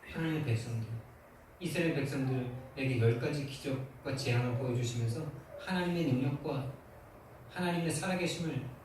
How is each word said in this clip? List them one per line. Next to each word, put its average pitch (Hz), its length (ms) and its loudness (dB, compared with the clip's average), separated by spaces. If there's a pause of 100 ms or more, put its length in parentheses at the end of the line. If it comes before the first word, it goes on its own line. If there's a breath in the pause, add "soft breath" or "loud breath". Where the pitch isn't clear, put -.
(140)
하나님의 160 300 0
백성들. 113 440 0 (720)
이스라엘 165 360 2
백성들에게 131 1040 0
열 117 200 6
가지 147 260 0
기적과 135 680 -4
재앙을 120 420 2
보여주시면서 120 680 0 (400)
하나님의 175 400 2
능력과 131 680 2 (800)
하나님의 170 380 2
살아계심을 165 720 0 (240)